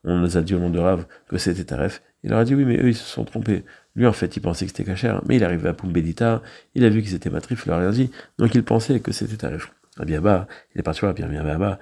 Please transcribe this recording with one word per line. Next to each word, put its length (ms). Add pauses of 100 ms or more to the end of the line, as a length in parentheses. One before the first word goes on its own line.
on 120
nous 220
a 20
dit 140
au 40
nom 120
de 80
Rav 260 (240)
que 80
c'était 280
taref. 360 (240)
Il 60
leur 80
a 60
dit 100
oui, 100
mais 140
eux, 100
ils 60
se 100
sont 200
trompés. 400 (300)
Lui, 120
en 60
fait, 240
il 40
pensait 240
que 60
c'était 140
kasher, 300 (120)
mais 100
il 60
est 20
arrivé 240
à 60
Pumbedita, 680 (360)
il 80
a 40
vu 140
qu'ils 120
étaient 160
matrif, 360
il 40
leur 80
a 20
rien 100
dit, 220 (260)
donc 160
il 80
pensait 380
que 100
c'était 260
taref. 360 (240)
Rabbi 180
Abba, 320 (280)
il 40
est 40
parti 180
voir 140
Rabbi 220
Abba, 460